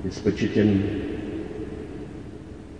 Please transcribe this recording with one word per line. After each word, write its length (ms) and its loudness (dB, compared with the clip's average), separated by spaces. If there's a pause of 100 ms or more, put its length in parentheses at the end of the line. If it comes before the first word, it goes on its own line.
je 80 0
spečetěný, 720 6 (2000)